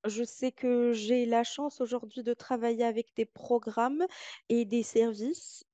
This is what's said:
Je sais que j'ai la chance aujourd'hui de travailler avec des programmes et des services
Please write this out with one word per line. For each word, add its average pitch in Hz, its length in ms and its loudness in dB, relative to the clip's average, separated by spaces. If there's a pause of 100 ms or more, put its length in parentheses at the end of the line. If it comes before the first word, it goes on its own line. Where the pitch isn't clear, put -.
Je 214 180 -2
sais 247 300 -2
que 240 400 2
j'ai 226 320 2
la 233 200 2
chance 285 360 -6
aujourd'hui 240 420 -6
de 233 120 -2
travailler 233 500 -2
avec 233 320 -2
des 226 80 0
programmes 240 800 -2 (460)
et 233 160 2
des 226 160 0
services 226 920 -2